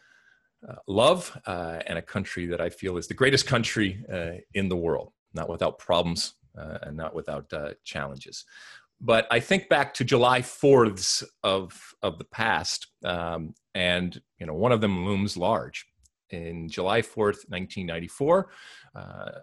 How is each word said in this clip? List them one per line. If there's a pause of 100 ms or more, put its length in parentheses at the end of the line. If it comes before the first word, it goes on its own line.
(680)
uh, (120)
love, (100)
uh,
and
a
country
that
I
feel
is
the
greatest
country,
uh, (200)
in
the
world, (200)
not
without
problems, (240)
uh,
and
not
without,
uh, (140)
challenges. (560)
But
I
think
back
to
July
fourths (180)
of,
of
the
past, (140)
um, (200)
and, (180)
you
know,
one
of
them
looms
large, (460)
in
July
fourth,
nineteen
ninety-four, (440)
uh, (120)